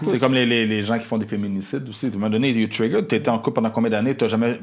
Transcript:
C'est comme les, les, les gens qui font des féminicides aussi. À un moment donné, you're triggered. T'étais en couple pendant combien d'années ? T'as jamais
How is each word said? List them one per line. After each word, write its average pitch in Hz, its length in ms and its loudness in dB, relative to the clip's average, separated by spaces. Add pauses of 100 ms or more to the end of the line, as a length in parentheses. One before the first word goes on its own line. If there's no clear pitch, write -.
C'est 156 140 2
comme 131 160 4
les, 127 140 4
les, 117 180 2
les 107 160 0
gens 110 160 0
qui - 80 -6
font 113 140 -2
des 104 80 -4
féminicides 101 600 -4
aussi. 113 200 -6
À - 20 -2
un 98 40 -4
moment 107 180 -2
donné, 123 220 2
you're 110 180 2
triggered. 131 360 0
T'étais 110 220 0
en 113 80 2
couple 110 200 -2
pendant 113 120 2
combien 113 220 0
d'années ? 117 240 0
T'as 117 140 2
jamais 113 340 0